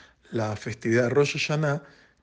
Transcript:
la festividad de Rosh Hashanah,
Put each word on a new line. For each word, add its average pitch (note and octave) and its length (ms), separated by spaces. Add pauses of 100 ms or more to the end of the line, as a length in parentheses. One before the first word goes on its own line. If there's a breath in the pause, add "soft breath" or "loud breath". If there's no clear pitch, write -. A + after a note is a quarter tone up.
(320 loud breath)
la G#2+ 240
festividad A#2 480
de A#2 60
Rosh C#3+ 240
Hashanah, D3+ 500 (400 soft breath)